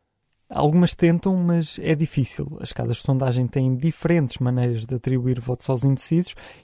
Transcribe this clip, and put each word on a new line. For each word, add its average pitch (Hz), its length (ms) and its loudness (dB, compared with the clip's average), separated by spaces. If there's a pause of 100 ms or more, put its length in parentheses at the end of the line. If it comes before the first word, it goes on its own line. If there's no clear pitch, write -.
(500)
Algumas 156 460 2
tentam, 175 400 2
mas 175 420 0
é 160 160 0
difícil. 147 680 -2
As - 120 -10
casas 120 260 -4
de - 60 -12
sondagem 131 420 0
têm 131 300 0
diferentes 160 640 0
maneiras 123 480 0
de 131 80 -4
atribuir 127 440 0
votos 123 300 -4
aos 127 140 0
indecisos 147 500 2 (300)